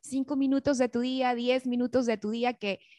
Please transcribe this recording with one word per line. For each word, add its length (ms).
Cinco 340
minutos 400
de 120
tu 120
día, 340
diez 320
minutos 380
de 140
tu 120
día 220
que, 280